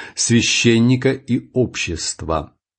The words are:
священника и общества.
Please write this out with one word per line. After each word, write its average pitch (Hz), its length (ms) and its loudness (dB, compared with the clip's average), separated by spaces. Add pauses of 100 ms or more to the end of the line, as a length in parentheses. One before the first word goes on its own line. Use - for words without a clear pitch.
(160)
священника 117 960 2
и - 420 -4
общества. 80 1000 -4 (260)